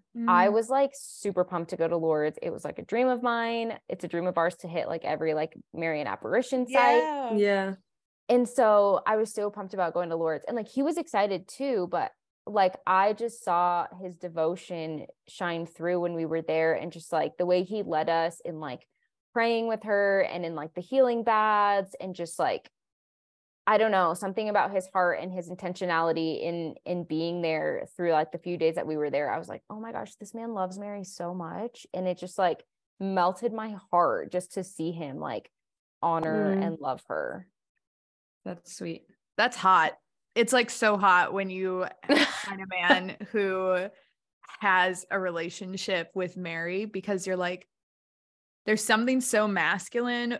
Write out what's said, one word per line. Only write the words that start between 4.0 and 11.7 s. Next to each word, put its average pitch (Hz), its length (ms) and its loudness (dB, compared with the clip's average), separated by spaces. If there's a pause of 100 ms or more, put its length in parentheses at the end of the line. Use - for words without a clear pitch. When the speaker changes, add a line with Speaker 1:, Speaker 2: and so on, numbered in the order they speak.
Speaker 1:
a 175 40 -8
dream 170 200 -2
of 180 100 0
ours 170 200 2
to - 100 -14
hit, 165 200 -4
like, 165 180 -6
every, 156 280 0
like, 156 240 -2 (160)
Marian 160 340 -4
apparition 240 600 -2
site. 240 60 -6
Speaker 2:
Yeah. 247 640 4
Speaker 3:
Yeah. 196 360 2 (560)
Speaker 1:
And 247 180 4
so 208 580 6
I 220 120 2
was 214 160 -2
so 208 180 -2
pumped 202 220 -12
about 180 200 -2
going 175 160 -2
to 165 60 -2
Lourdes, 165 320 -2
and, 240 100 -4
like, 214 120 -6
he 269 140 -2
was 311 140 0
excited 202 500 -2
too, 240 440 -2